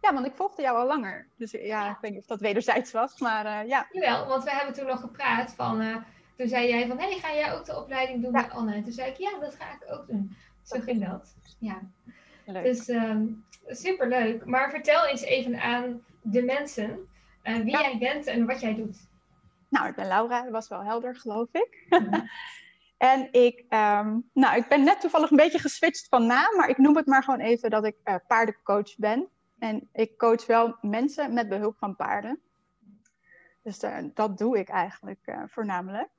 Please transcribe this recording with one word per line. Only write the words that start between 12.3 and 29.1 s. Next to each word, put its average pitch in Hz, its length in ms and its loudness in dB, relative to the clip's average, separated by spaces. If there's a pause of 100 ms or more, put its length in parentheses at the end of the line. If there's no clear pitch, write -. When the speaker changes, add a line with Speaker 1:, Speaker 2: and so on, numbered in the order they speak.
Speaker 1:
leuk. 190 200 -8
Speaker 2:
Dus, 247 240 0
ehm, 220 380 -2 (400)
superleuk. 247 800 -2
Maar 262 260 0
vertel 302 360 2
eens 269 160 -2
even 240 380 -2
aan 240 420 -4 (200)
de 240 200 2
mensen, 262 680 -4 (340)
eh, 226 140 -4
wie 226 140 0
Speaker 1:
Ja. 294 100 2
Speaker 2:
jij 262 180 0
bent 277 280 -2
en 233 200 2
wat 262 140 -4
jij 220 140 -2
doet. 220 240 -8 (680)
Speaker 1:
Nou, - 200 0
ik - 60 -8
ben 196 120 -8
Laura. 233 360 0
Dat 254 100 -10
was 220 160 -6
wel 196 160 -10
helder, 240 320 -4
geloof 226 360 -4
ik. - 360 -4
Speaker 2:
Mhm. 214 320 2
Speaker 1:
<laughs> 226 100 -12 (680)
En 262 340 4
ik, 240 360 6
ehm, 214 480 2 (160)
nou, 254 240 4
ik 233 120 0
ben 277 160 6
net 392 160 6
toevallig 320 300 2
een 294 60 8
beetje 311 220 8
geswitcht - 500 -2
van 240 180 4
naam, 302 300 4
maar 330 120 4
ik 262 100 2
noem 294 180 10
het 311 100 2
maar 269 160 6
gewoon 262 180 0
even 233 300 2
dat 214 140 2
ik, 214 200 -2
eh, 190 100 0 (120)
paardencoach 208 680 0
ben. 226 320 -2 (300)